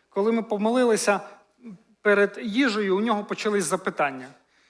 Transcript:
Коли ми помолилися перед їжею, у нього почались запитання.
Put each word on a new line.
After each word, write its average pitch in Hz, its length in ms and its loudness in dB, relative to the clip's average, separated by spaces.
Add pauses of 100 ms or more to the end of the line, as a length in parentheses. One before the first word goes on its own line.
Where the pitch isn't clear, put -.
Коли 208 220 0
ми 226 120 0
помолилися 220 760 2 (840)
перед 202 400 4
їжею, 208 560 0
у 202 40 0
нього 214 220 0
почались 202 420 -2
запитання. 143 600 -4 (420)